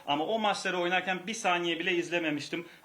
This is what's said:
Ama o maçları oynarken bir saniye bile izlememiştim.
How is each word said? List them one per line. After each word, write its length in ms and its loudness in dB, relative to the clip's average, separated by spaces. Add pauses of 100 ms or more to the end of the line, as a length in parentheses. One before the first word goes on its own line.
Ama 180 2
o 140 0
maçları 400 0
oynarken 480 0
bir 60 -4
saniye 460 0
bile 160 2
izlememiştim. 720 0 (200)